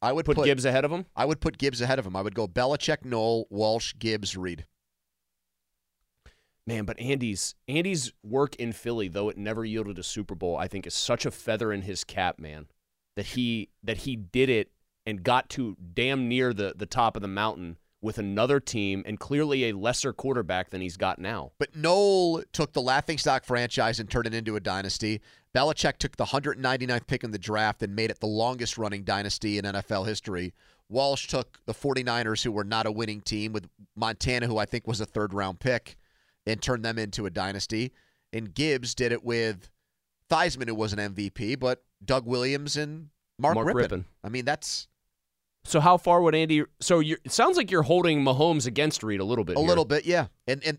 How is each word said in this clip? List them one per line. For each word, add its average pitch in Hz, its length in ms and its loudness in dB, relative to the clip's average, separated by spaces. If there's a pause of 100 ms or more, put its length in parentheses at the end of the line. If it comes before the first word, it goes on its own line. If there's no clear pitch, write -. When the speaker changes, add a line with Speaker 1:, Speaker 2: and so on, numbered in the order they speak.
Speaker 1:
I 120 120 2
would 156 120 -2
Speaker 2:
Put 147 120 4
Speaker 1:
put 147 80 4
Speaker 2:
Gibbs 135 180 4
ahead 135 220 4
of 147 60 0
him? 175 240 -6
Speaker 1:
I 120 100 2
would 151 160 0
put - 160 -2
Gibbs 127 240 0
ahead 131 160 2
of 123 80 -2
him. 92 100 -8
I 95 60 -2
would 98 140 -4
go 110 120 0
Belichick, 135 560 0
Noel, 113 460 0
Walsh, 107 480 0
Gibbs, 107 400 -2
Reed. 87 280 -6 (2000)
Speaker 2:
Man, 113 180 -2
but - 140 -6
Andy's, 123 540 -2 (140)
Andy's 156 440 -2 (120)
work 135 320 0
in 117 160 -4
Philly, 113 360 -4
though 101 220 -2
it - 80 -6
never 110 280 -4
yielded 107 340 -4
a 90 40 -10
Super 104 320 -8
Bowl, 85 220 -2
I 90 100 -4
think 95 200 -10
is 85 80 -8
such - 300 0
a 123 60 -2
feather 110 420 -2
in 98 100 -4
his 92 200 -6
cap, 90 360 -2
man, 76 280 -14 (480)
that 98 100 -4
he, 117 440 -2 (140)
that 107 140 -4
he 131 180 -6
did 123 340 2
it 110 220 0 (340)
and 104 160 -6
got 123 280 2
to 117 260 -6 (180)
damn 127 340 0
near 123 260 2
the, 98 220 -2
the 98 120 -8
top 117 280 2
of 107 60 -8
the 98 60 -4
mountain 95 500 -2 (240)
with 107 160 -4
another 110 420 2
team 98 460 -4
and 104 140 -8
clearly 143 500 0
a 104 80 -4
lesser 120 340 -2
quarterback 101 600 -2
than 92 100 -6
he's 90 160 -6
got 95 220 0
now. 92 400 -8
Speaker 1:
But - 160 -4
Noel 180 760 4
took 151 220 0
the 143 80 0
laughingstock 135 640 2
franchise 120 540 0
and 107 100 -8
turned 120 180 0
it 110 60 -4
into 110 220 -2
a 104 40 -2
dynasty. 98 600 -2 (340)
Belichick 143 420 2
took - 180 -6
the 120 100 -2
hundred 143 340 -2
ninety-ninth 127 480 0
pick 123 160 -2
in 120 80 -6
the 104 80 -4
draft 107 440 0
and 98 120 -4
made 110 160 2
it - 80 -10
the 107 80 -2
longest 117 500 -2
running 101 260 -4
dynasty 101 560 0
in 98 60 -2
N 98 100 -2
F 98 160 -4
L 98 120 0
history. 95 500 -4 (360)
Walsh 135 380 0
took - 380 -4
the 110 80 -4
forty-niners, 120 720 0
who 120 80 -2
were 104 120 -2
not 110 220 0
a 110 60 -2
winning 107 300 -4
team, 107 320 -4
with 98 140 -6 (280)
Montana, 117 520 0
who 110 120 0
I 104 60 0
think 117 220 -6
was 107 140 -4
a 107 40 -6
third 104 280 -4
round 95 260 -4
pick, - 380 -2 (480)
and 110 160 -2
turned 120 240 0
them 113 140 -2
into 107 260 -4
a 92 60 -4
dynasty. 98 600 -4 (400)
And 113 220 -8
Gibbs 135 400 0
did 120 200 0
it 120 100 -4
with 113 480 -2 (580)
Theismann, 160 380 2
who 113 80 -2
was 107 180 0
an 104 60 -2
M 101 160 -4
V 98 160 -4
P, 113 240 -4
but 127 280 -2 (200)
Doug 127 240 2
Williams 139 500 0
and 151 320 -6 (300)
Mark 147 160 4
Speaker 2:
Mark 113 100 2
Speaker 1:
Rippon. 135 160 4
Speaker 2:
Rippon. 90 240 0 (180)
Speaker 1:
I 101 60 -8
mean, 123 160 -4
that's - 420 -4 (760)
Speaker 2:
So - 160 2
how 180 180 10
far 175 240 6
would 160 140 6
Andy, 156 280 4 (160)
so 175 200 6
you're, 156 240 2
it - 80 -10
sounds 349 260 6
like 208 140 0
you're 175 100 4
holding 156 420 4
Mahomes 135 440 4
against 143 340 0
Reed 107 200 -2
a - 20 -2
little 110 200 0
bit 90 120 -2
Speaker 1:
A 139 40 2
Speaker 2:
here. 156 80 2
Speaker 1:
little 175 180 6
bit, 143 200 0
yeah. 165 220 2 (200)
And, 135 160 0
and 151 160 -2